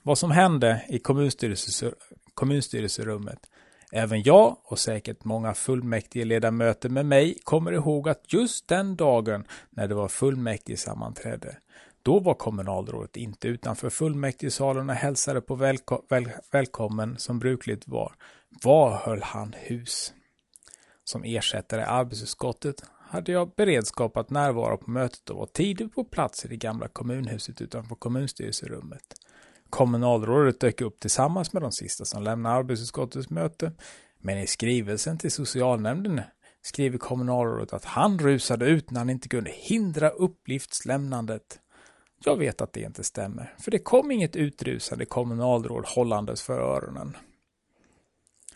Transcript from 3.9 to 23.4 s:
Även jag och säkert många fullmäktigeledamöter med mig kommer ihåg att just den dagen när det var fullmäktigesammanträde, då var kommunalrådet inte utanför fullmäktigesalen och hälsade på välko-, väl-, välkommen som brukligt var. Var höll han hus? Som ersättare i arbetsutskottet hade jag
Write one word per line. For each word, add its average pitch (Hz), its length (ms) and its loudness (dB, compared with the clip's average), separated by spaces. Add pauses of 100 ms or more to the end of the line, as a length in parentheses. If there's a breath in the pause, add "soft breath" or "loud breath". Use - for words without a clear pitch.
Även 110 300 0
jag 190 420 10
och - 140 -6
säkert - 460 -4
många 113 300 -2
fullmäktigeledamöter 113 1300 0
med 135 180 0
mig 143 380 6
kommer 165 280 2
ihåg 147 360 0
att - 240 -2
just 226 360 2
den 190 280 0
dagen 113 480 4 (260 loud breath)
när 104 180 -2
det 104 60 -2
var 101 140 0
fullmäktigesammanträde, 113 1500 -4 (460 loud breath)
då 165 180 6
var 180 140 4
kommunalrådet 107 800 -6
inte 113 320 -8
utanför 117 420 -4
fullmäktigesalen 135 1000 -2
och 127 60 -2
hälsade 135 440 -2
på 131 160 -4
välko-, 131 520 0
väl-, 123 220 0 (200)
välkommen 113 680 -2
som 120 200 -4
brukligt 120 500 -4
var. 57 260 -6 (480 loud breath)
Var 131 340 6
höll 107 260 -4
han 107 340 -8
hus? - 580 -8 (880 loud breath)
Som - 200 -8
ersättare 110 560 -2
i 110 40 -2
arbetsutskottet 123 1000 -4 (140)
hade 175 340 -6
jag 180 220 0